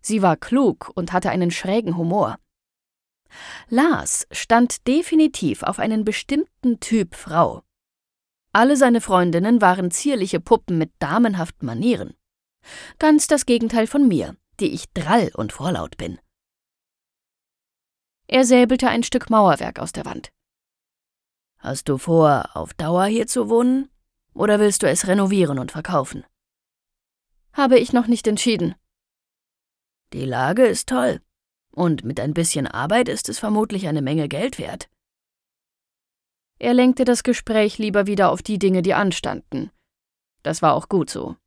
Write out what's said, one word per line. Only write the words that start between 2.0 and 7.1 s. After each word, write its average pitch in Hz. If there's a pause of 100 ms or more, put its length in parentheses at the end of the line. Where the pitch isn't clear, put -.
Lars 269
stand -
definitiv 302
auf -
einen 220
bestimmten 254
Typ 208